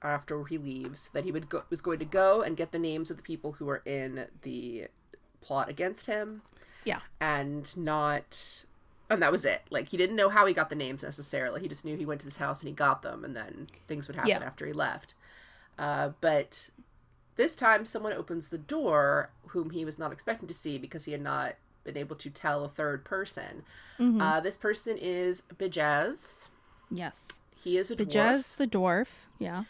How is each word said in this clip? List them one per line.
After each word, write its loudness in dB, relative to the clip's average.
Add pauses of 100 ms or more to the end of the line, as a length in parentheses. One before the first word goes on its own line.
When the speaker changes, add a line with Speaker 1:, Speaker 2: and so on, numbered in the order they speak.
Speaker 1:
after -2
he -4
leaves, -8
that -2
he -4
would -4
go, -4
was -4
going -2
to -6
go 6
and -2
get -4
the -2
names -2
of -10
the -18
people -8
who -10
were -2
in -6 (160)
the -8 (520)
plot -2
against -4
him. -4 (420)
Speaker 2:
Yeah. -2 (200)
Speaker 1:
And -2
not, -2 (440)
and 4
that 6
was 4
it. 2
Like, -2
he -4
didn't 4
know 6
how 8
he 6
got 2
the -8
names -4
necessarily. -4
He -6
just -10
knew -6
he -4
went -4
to -14
this -12
house -4
and -8
he -8
got 2
them, -8
and -8
then -10 (180)
things -6
would -10
happen 2
Speaker 2:
Yeah. 4
Speaker 1:
after -8
he -6
left. -4 (640)
Uh, 0 (100)
but 2 (680)
this 4
time, 6
someone -4
opens -6
the -6
door 2 (200)
whom -2
he -6
was -6
not -4
expecting -6
to -8
see -6
because -10
he -8
had -6
not -4 (280)
been -10
able -8
to -12
tell -2
a -6
third -2
person. -6 (360)
Speaker 2:
Mm-hmm. 6
Speaker 1:
Uh, 4
this 0
person -2
is 0 (120)
Bajaz. 0 (420)
Speaker 2:
Yes. -8 (300)
Speaker 1:
He 2
is 0
a -4
Speaker 2:
Bajaz 0 (440)
Speaker 1:
dwarf. -20
Speaker 2:
the 2
dwarf. 4 (320)
Yeah, -4